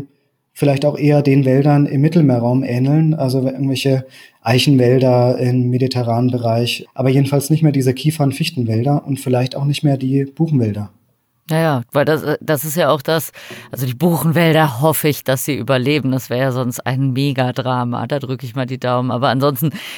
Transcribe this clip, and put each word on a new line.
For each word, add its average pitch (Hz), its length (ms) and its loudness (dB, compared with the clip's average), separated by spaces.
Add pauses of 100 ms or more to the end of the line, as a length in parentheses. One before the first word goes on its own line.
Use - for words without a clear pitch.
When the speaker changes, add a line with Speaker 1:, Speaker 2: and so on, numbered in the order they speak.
(560)
Speaker 1:
vielleicht 139 300 0
auch 147 120 0
eher 147 240 4
den 139 240 4
Wäldern 143 420 4
im 139 140 0
Mittelmeerraum 131 600 2
ähneln, 147 520 2
also 135 280 0
irgendwelche 131 600 -2 (360)
Eichenwälder 123 1000 4
im 123 300 0
mediterranen 123 600 0
Bereich, 117 640 -2
aber 131 160 0
jedenfalls 135 400 0
nicht 156 140 2
mehr 151 80 4
diese 135 220 0
Kiefern-Fichtenwälder 135 1120 -2
und 135 140 -4
vielleicht 127 360 -2
auch 139 100 -4
nicht 143 180 -2
mehr 139 140 2
die 135 280 -2
Buchenwälder. 120 640 -2 (600)
Speaker 2:
Ja, 160 80 2
ja, 151 220 0 (100)
weil 143 140 2
das, 147 180 0
äh, 147 160 -2
das 147 240 -2
ist 151 140 -6
ja 156 120 2
auch 147 120 0
das, 160 320 -4 (360)
also 127 160 -6
die 127 80 -4
Buchenwälder 156 840 2
hoffe 151 300 0
ich, - 160 -4
dass 135 180 -2
sie 139 140 -2
überleben. 131 540 0
Das 131 180 -4
wäre 120 100 -2
ja 135 140 0
sonst 123 320 -4
ein 131 260 -2
Megadrama. 123 960 -2
Da 143 120 -4
drücke 131 260 -8
ich 113 100 -14
mal 131 100 -4
die 127 140 -8
Daumen. 123 320 -2
Aber 123 160 -2
ansonsten, 135 440 0 (260)